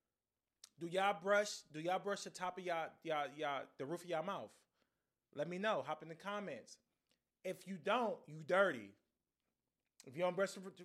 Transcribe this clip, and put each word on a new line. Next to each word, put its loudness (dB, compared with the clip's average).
do -8
y'all 4
brush, 4
do -6
y'all 2
brush -2
the -8
top -6
of -8
y'all, 0
y'all, 0
y'all, 0
the -4
roof -4
of -14
y'all 0
mouth? -6
Let -2
me -4
know. 2
Hop -4
in -14
the -12
comments. -8
If -6
you -6
don't, 2
you -14
dirty. 4
If -14
you 0
don't 4
brush 2
the -10
roo-, -10